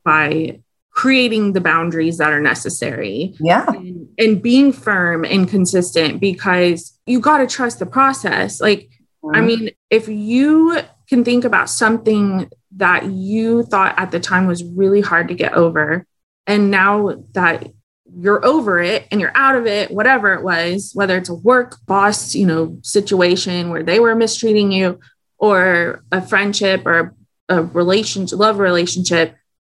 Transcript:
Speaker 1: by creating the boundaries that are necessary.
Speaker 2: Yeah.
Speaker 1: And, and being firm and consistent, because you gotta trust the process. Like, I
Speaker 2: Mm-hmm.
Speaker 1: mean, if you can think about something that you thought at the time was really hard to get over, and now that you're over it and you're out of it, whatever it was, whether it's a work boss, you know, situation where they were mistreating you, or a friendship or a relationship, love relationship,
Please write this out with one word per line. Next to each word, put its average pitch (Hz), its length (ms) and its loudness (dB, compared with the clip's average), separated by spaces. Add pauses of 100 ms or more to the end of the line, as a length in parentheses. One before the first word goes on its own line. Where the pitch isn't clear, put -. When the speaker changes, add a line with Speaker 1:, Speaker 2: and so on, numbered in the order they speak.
Speaker 1:
by 156 560 0 (320)
creating 226 640 0
the 185 80 0
boundaries 165 580 -2
that 151 140 0
are 147 80 0
necessary. 131 1000 -4
Speaker 2:
Yeah. 170 300 2
Speaker 1:
And, 180 400 -8 (100)
and 220 240 2
being 262 280 4
firm 175 540 -2
and 185 240 0
consistent, 180 720 0
because 180 720 0 (140)
you 247 120 0
gotta 277 280 2
trust 240 320 -6
the 185 80 -6
process. 220 760 -2
Like, 202 280 0 (440)
I 214 60 4
Speaker 2:
Mm-hmm. 226 80 2
Speaker 1:
mean, 226 220 -2 (200)
if 220 180 2
you 277 720 2 (280)
can 247 160 2
think 247 220 0
about 220 240 0
something 214 800 0 (280)
that 180 300 0
you 220 580 -2
thought 196 340 0
at 185 140 -4
the 170 80 -2
time 185 260 0
was 175 180 -2
really 190 380 2
hard 170 280 0
to 175 40 -6
get 175 200 -4
over, 165 520 0 (400)
and 202 240 2
now 202 600 2
that 180 360 -2 (500)
you're 202 260 0
over 233 380 2
it 180 300 -4
and 202 100 0
you're 165 140 -4
out 269 200 4
of 233 120 0
it, 202 240 -2
whatever 214 420 2
it 175 100 -6
was, 175 520 -4
whether 190 200 0
it's 185 140 -4
a 175 40 -8
work 240 520 0
boss, 202 480 0
you 196 120 0
know, 165 360 0
situation 185 880 0
where 165 140 -6
they 170 160 2
were 226 160 4
mistreating 214 560 0
you, 190 280 -2 (380)
or 185 760 2
a 185 100 0
friendship 196 640 0
or 170 260 0 (360)
a 175 120 2
relationship, 180 800 -2
love 214 180 2
relationship, 175 800 0 (280)